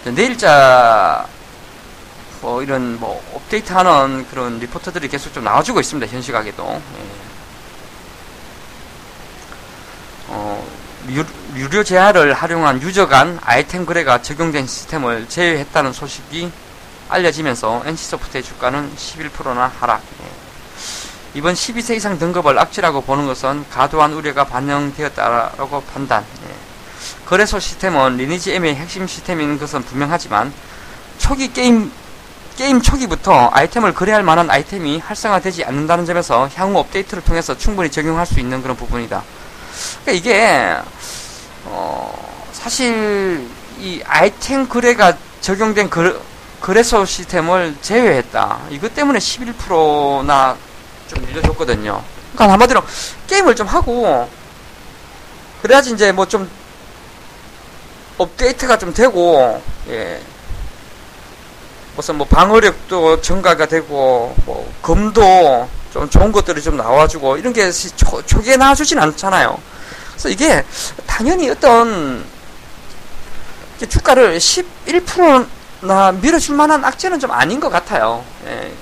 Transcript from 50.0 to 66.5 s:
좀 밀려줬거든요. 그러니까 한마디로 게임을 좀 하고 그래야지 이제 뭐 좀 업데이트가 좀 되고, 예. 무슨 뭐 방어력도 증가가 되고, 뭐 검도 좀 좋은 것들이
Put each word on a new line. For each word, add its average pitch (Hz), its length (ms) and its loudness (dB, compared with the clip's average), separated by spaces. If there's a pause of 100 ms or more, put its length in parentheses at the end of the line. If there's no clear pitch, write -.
좀 156 160 -6
밀려줬거든요. 123 800 -2 (300)
그러니까 208 200 6
한마디로 233 280 6 (460)
게임을 370 280 4
좀 208 120 -4
하고 214 600 0 (1300)
그래야지 254 300 4
이제 202 200 4
뭐 185 140 2
좀 190 240 -4 (1700)
업데이트가 240 600 0
좀 180 160 -6
되고, 175 680 4 (280)
예. 101 320 -8 (1700)
무슨 151 200 -6
뭐 143 120 -2
방어력도 185 920 4
증가가 175 440 2
되고, 135 680 0 (100)
뭐 - 360 -8
검도 185 880 6 (240)
좀 139 160 -4
좋은 208 220 6
것들이 190 300 0